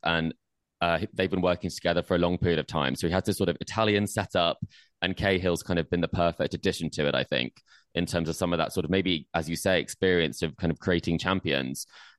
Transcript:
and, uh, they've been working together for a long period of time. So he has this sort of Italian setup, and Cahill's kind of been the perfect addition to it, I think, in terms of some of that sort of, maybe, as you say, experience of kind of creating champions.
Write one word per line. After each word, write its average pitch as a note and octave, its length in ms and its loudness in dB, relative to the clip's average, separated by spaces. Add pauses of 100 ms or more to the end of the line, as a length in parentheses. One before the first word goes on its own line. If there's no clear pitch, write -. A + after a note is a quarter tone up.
and, E2 300 0 (480)
uh, E2+ 180 2 (140)
they've F#2+ 160 0
been F#2+ 100 0
working F2+ 300 0
together E2+ 340 0
for F#2 120 0
a F2 40 4
long F2 180 2
period E2+ 220 2
of D2+ 80 -4
time. C#2 280 0
So F2 120 -4
he E2 60 0
has F#2 100 2
this G2 140 -2
sort F#2+ 100 2
of E2+ 140 0
Italian G#2 460 2
setup, F2 500 0 (440)
and F#2 140 -2
Cahill's F#2 480 2
kind F2 160 0
of D#2+ 100 -4
been F2 120 0
the E2 80 0
perfect E2+ 440 0
addition E2 380 -2
to D2 160 0
it, C#2 80 0
I C2 80 0
think, B1 380 -4 (340)
in F2 120 0
terms E2 200 -2
of E2 80 -4
some F2 180 0
of F2 40 0
that E2 160 -2
sort F2 120 -2
of, D#2 40 -6
maybe, F2+ 440 0
as E2 160 -2
you E2 60 -2
say, F#2 240 2
experience F2 600 0
of D#2+ 160 -4
kind E2 140 0
of D#2 80 -4
creating E2+ 400 0
champions. D2 680 -2 (340)